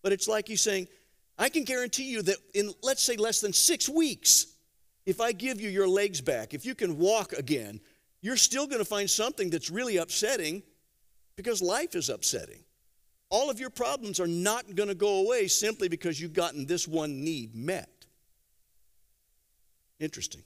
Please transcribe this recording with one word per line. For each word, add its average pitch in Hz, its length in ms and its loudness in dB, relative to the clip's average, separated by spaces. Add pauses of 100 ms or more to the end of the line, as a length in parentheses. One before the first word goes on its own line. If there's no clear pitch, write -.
But 196 120 0
it's 190 140 -2
like 214 200 -2
he's 214 160 0
saying, 190 240 0 (500)
"I 247 120 2
can 311 140 0
guarantee 254 420 -2
you 233 180 -2
that 190 160 2 (160)
in, 202 260 0
let's 262 220 0
say, 240 140 2
less 208 240 2
than 202 120 -2
six - 340 4
weeks, 294 600 4 (580)
if 190 160 0
I 233 100 0
give 214 300 -4
you 214 80 -4
your 190 180 2
legs 190 340 2
back, 117 340 -4
if 139 100 -10
you 254 80 -6
can 180 240 -2
walk 196 360 2
again, 120 480 -4 (380)
you're 240 160 -2
still 269 300 4
gonna 262 180 -2
find 202 240 -2
something 214 440 0
that's 165 180 -4
really 214 280 -2
upsetting 190 640 -2 (720)
because 202 260 -2
life 226 320 0
is 165 160 -2
upsetting. - 560 -4 (640)
All 269 220 2
of 226 80 -4
your 262 100 -8
problems 233 500 -4
are 180 60 0
not 196 480 -2
gonna 202 220 0
go 196 240 2
away 208 300 2
simply 214 380 0
because 165 320 -2
you've 165 140 -8
gotten 156 320 0
this 170 220 -2
one 151 360 -2
need 131 300 -4
met." 143 540 -8 (1900)
Interesting. - 460 -8